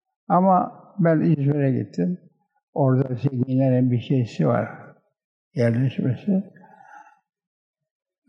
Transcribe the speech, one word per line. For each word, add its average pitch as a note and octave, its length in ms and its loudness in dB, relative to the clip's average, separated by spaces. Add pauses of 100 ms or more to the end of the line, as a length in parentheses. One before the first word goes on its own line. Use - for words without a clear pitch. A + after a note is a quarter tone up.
(280)
Ama F3+ 560 2 (160)
ben E3 200 2
İzmir'e C#3+ 520 0
gittim. F3 460 -4 (560)
Orada C3 420 0
zenginlerin B2+ 760 0
bir A#2+ 80 2
şeysi C3 480 -2
var. A#2+ 220 0 (840)
Yerleşmesi. C3 920 -2 (1900)